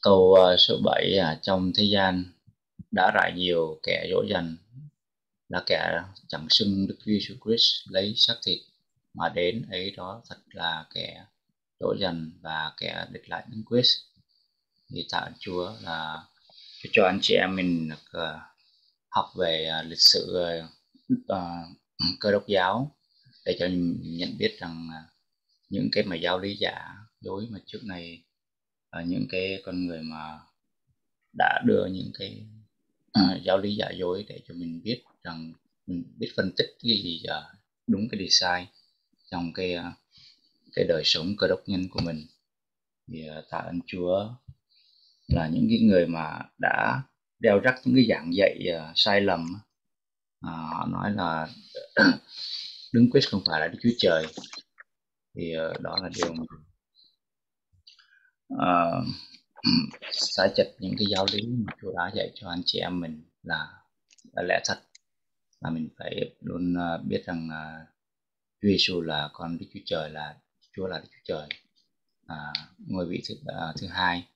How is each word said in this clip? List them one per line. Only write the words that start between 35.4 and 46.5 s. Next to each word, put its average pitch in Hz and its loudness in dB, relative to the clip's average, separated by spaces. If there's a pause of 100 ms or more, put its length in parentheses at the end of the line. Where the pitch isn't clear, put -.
mình 87 -6 (140)
biết - -8
phân 95 -2
tích - 0 (140)
cái 110 0
gì, 82 -8
à, 76 -6 (460)
đúng 107 0
cái 107 -6
gì 92 -6
sai 90 2 (640)
trong 87 -6
cái, 92 -2
à, 87 -8 (800)
cái 95 2
đời 80 2
sống 87 0
cơ 95 2
đốc 92 2
nhân 92 -2
của - -8
mình. 78 -6 (840)
Thì, 80 -12
à, 78 -12 (100)
tạ 82 -4
ơn 87 -4
Chúa 98 -2 (920)
là 82 2
những 87 2
cái 113 4
người 95 8
mà 80 -4 (180)